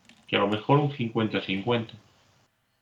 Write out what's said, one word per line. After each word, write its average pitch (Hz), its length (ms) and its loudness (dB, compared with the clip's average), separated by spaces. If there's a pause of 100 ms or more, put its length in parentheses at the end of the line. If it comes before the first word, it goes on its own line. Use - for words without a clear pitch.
(280)
que - 80 -2
a 92 40 4
lo 98 80 2
mejor 107 320 4
un 143 120 0
cincuenta 113 500 -2
cincuenta. 113 520 -2 (880)